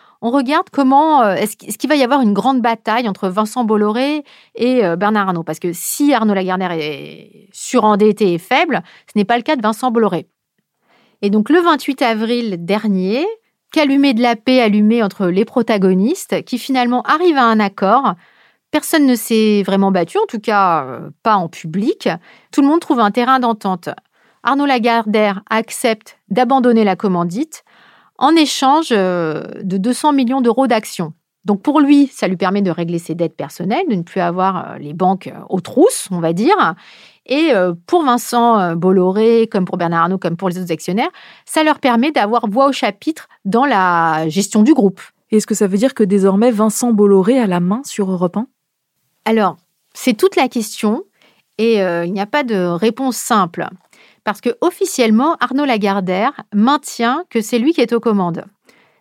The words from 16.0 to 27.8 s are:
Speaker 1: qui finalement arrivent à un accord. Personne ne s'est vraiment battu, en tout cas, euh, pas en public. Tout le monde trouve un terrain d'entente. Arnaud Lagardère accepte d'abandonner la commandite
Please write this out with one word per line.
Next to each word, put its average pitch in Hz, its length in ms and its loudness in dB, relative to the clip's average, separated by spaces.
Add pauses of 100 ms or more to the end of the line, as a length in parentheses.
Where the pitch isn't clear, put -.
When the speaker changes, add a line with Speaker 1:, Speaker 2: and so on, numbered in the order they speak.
Speaker 1:
qui - 140 -6
finalement 247 440 -2
arrivent 311 360 0
à 247 80 4
un 220 140 2
accord. 202 540 0 (560)
Personne 302 340 0
ne 254 120 4
s'est 220 500 2
vraiment 196 240 2
battu, 180 260 -2
en 427 100 0
tout 240 140 -8
cas, 190 440 0
euh, 131 260 -12 (120)
pas 220 120 2
en 180 140 0
public. 196 600 -4 (440)
Tout 285 100 2
le 277 60 6
monde 320 120 2
trouve 277 200 -2
un 208 100 2
terrain 247 280 0
d'entente. 214 520 -4 (540)
Arnaud 277 200 0
Lagardère 220 840 0
accepte 226 680 -4 (140)
d'abandonner 240 520 2
la 190 140 2
commandite 180 680 -4 (520)